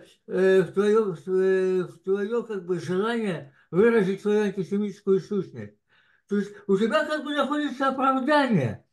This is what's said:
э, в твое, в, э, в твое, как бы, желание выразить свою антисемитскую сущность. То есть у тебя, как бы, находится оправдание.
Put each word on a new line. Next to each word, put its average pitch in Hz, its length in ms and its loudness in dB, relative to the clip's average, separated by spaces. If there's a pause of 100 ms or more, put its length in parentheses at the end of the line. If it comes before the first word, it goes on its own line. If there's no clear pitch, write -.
(280)
э, 190 340 4
в 170 100 -2
твое, 208 420 2
в, - 140 -16
э, 185 560 2
в - 160 -16
твое, 202 440 -2
как 202 220 -8
бы, 175 140 -2
желание 190 760 -4 (160)
выразить 196 520 4
свою 208 200 2
антисемитскую 196 800 -2
сущность. 143 560 -8 (540)
То 202 80 0
есть 196 140 -4 (160)
у 196 100 4
тебя, 277 280 2
как 302 180 -4
бы, 294 120 -6
находится 277 540 -2
оправдание. 262 1040 0